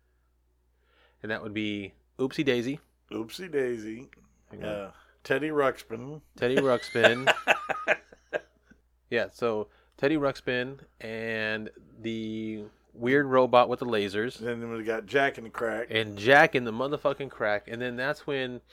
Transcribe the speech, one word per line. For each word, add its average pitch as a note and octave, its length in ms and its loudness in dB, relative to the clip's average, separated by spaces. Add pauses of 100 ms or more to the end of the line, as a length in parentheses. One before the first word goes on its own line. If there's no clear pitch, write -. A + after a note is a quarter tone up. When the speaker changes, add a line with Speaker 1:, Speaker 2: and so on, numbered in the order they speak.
(1200)
Speaker 1:
And G#2 100 -6
that A2 120 -6
would G#2+ 100 -8
be G#2 400 -4 (240)
Oopsie C3+ 280 -2
Daisy. B2+ 340 0 (320)
Speaker 2:
Oopsie A#2 400 -8
Daisy. B2 580 -4 (420)
Speaker 1:
Hang G2+ 120 -14
on. G#2+ 60 -6
Speaker 2:
Uh, G2+ 220 -6 (320)
Teddy C#3+ 260 0
Ruxpin. C#3 720 -2 (160)
Speaker 1:
Teddy B2 200 2
Ruxpin. B2 800 4
Speaker 2:
<laughs> - 60 -10 (1700)
Speaker 1:
Yeah, A2+ 220 0
so G#2+ 360 -2 (300)
Teddy D3 200 2
Ruxpin C3+ 600 -2 (200)
and A2 720 -4 (320)
the A2 640 -6 (320)
weird C3+ 320 4
robot B2 420 6
with B2 100 -2
the C3+ 60 -6
lasers. G#2+ 540 -2
Speaker 2:
And A#2 200 -6
then A#2 120 -8
we A2+ 120 -6
got A2 220 -4
Jack C#3 320 0
in A#2+ 60 -12
the A2 80 -14
Crack. A2+ 400 -4
Speaker 1:
And A2 260 0
Jack C#3 380 6
in B2+ 80 0
the A2+ 100 -4
motherfucking C#3 560 -2
Crack. G#2 380 -2
And A#2 120 -8
then B2 160 -6
that's C3+ 300 -4
when C3 360 -4 (100)